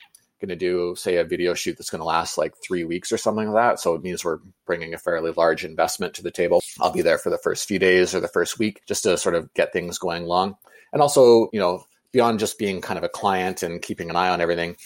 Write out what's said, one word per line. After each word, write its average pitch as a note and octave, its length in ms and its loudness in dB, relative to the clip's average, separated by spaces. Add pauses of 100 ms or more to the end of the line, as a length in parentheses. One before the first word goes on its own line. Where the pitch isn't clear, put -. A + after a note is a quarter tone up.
(400)
gonna F#2 160 -8
do, F2+ 420 -2
say, F2+ 200 -2
a E2+ 60 2
video F2 300 -2
shoot E2 240 -6
that's - 140 -12
gonna D#2+ 120 -8
last, D#2+ 320 -2
like, D#2+ 200 -4 (100)
three F2+ 180 2
weeks E2+ 280 -6
or A2 60 0
something G#2+ 340 -2
like A2 120 4
that, A#2+ 160 2
so E2+ 140 0
it D#2+ 80 -4
means F2 240 -8
we're D#2+ 140 -2 (260)
bringing E2 260 -4
a E2+ 60 -10
fairly E2 340 -2
large E2 320 2
investment E2 520 -2
to - 80 -16
the F2 80 -6
table, F2 320 2 (160)
I'll D#2 120 2
be F2 120 0
there D#2+ 160 4
for - 100 -4
the E2+ 80 0
first - 300 -4
few G2+ 100 -2
days F2+ 380 4
or F2+ 40 0
the E2 80 -4
first - 300 -2
week G#2+ 300 -4
just - 160 -4
to F2+ 160 2
sort E2+ 160 0
of D#2+ 180 -4
get E2+ 180 0
things F2 280 -4
going F2 240 -4
along. F2+ 340 0 (340)
And D3 120 2
also, A#2+ 500 8
you G#2+ 60 -2
know, F2+ 260 -2 (260)
beyond A#2 280 2
just G#2+ 180 -2
being G2 240 -4
kind F#2 160 -6
of E2 60 -6
a E2+ 60 -2
client F#2+ 520 -2
and E2+ 220 -6
keeping F2 260 -10
an E2 60 -4
eye F#2 140 2
on F2 120 0
everything, E2+ 440 -2